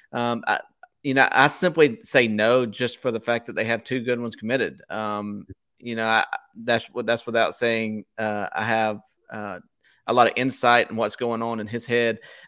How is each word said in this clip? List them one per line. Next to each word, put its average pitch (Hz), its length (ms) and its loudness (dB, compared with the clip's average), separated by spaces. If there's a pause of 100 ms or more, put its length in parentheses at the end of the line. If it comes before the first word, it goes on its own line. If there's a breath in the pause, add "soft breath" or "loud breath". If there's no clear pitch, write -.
(120)
um, 120 340 -2
I, - 140 0 (440)
you 135 100 -2
know, 131 180 4
I 135 160 6
simply 156 560 2
say 123 240 2
no 113 380 4
just 117 360 -6
for 127 100 -2
the 113 100 -4
fact 117 240 -2
that 107 80 -12
they 110 100 -2
have 113 220 -2
two 127 160 -4
good 120 180 -2
ones 117 160 -8
committed. 110 540 -4
Um, 104 580 -6 (320)
you 117 160 -8
know, 113 100 -2
I, 113 200 4 (400)
that's 117 260 0
what, 117 140 -6
that's 117 200 -2
without 113 300 0
saying, 113 480 -2 (140)
uh, 107 360 -4
I 101 120 -4
have, 110 340 0 (320)
uh, 104 280 -10 (480 soft breath)
a 113 60 0
lot 120 140 6
of - 80 2
insight 120 540 2
in 113 80 -6
what's 107 180 -2
going 117 260 -4
on 113 200 -4
in 104 60 -8
his 113 180 -8
head, 117 340 0 (280 loud breath)